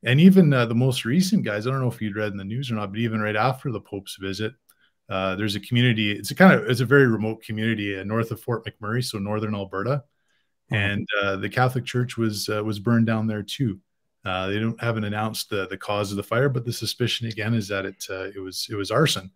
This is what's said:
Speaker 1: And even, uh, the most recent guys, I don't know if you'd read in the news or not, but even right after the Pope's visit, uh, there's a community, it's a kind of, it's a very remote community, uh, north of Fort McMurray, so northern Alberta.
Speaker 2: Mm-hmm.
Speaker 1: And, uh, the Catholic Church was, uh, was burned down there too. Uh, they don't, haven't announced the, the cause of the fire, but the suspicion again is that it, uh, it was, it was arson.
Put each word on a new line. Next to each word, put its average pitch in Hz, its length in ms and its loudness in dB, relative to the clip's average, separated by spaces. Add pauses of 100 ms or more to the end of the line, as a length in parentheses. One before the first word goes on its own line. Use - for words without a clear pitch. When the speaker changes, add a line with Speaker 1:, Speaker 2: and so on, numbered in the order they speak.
Speaker 1:
And 123 180 4
even, 185 320 10
uh, 123 140 4
the 117 80 -2
most 127 300 2
recent 185 400 2
guys, 107 220 -2
I 127 40 -2
don't 135 100 -2
know 123 100 0
if - 100 -8
you'd 104 160 -4
read 107 160 -2
in 98 60 -8
the 98 60 -10
news 120 260 -6
or 117 40 -2
not, 104 180 -4
but 107 80 -6
even 113 200 -2
right 107 160 -2
after 127 340 0
the 104 100 -6
Pope's - 400 -12
visit, 98 320 -6 (560)
uh, 95 280 -2
there's 104 200 -2
a 101 40 -6
community, 117 520 2
it's 98 180 -6
a 143 40 -6
kind 180 200 8
of, 117 160 0
it's 120 100 2
a 127 60 0
very 139 200 6
remote 110 360 0
community, 107 560 -4
uh, 95 60 -8
north 110 260 -2
of 117 100 -8
Fort 113 240 -6
McMurray, 110 400 -4
so - 140 -6
northern 107 360 -4
Alberta. 101 500 -4 (680)
Speaker 2:
Mm-hmm. - 20 -2
Speaker 1:
And, 101 340 -2 (140)
uh, 98 140 0
the 98 120 -6
Catholic 127 360 0
Church 123 320 -4
was, 107 320 -2
uh, 107 160 -2
was 107 140 -4
burned 113 280 4
down 110 200 0
there 107 160 -4
too. 101 360 -4 (460)
Uh, 92 240 -4
they 101 100 -2
don't, 113 220 -4
haven't 113 240 -2
announced 107 460 -4
the, 98 180 -2
the 95 80 -10
cause 104 340 -2
of 101 60 -4
the 101 60 -4
fire, 127 260 0
but 127 160 -4
the 117 80 -6
suspicion - 540 -4
again 107 280 -2
is 107 140 -2
that 98 160 -2
it, 95 240 -10
uh, 95 260 -8
it 98 60 -10
was, 95 300 -8
it 110 60 -6
was 98 140 -4
arson. 110 460 2